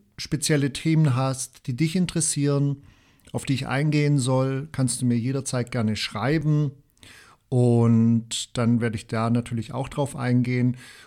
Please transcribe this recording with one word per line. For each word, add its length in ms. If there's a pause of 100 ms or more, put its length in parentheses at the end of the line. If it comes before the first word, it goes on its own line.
(160)
spezielle 560
Themen 440
hast, 500
die 80
dich 220
interessieren, 880 (480)
auf 140
die 80
ich 120
eingehen 540
soll, 500
kannst 320
du 40
mir 120
jederzeit 540
gerne 240
schreiben. 760 (760)
Und 1080
dann 240
werde 140
ich 140
da 200
natürlich 440
auch 160
drauf 260
eingehen 640 (300)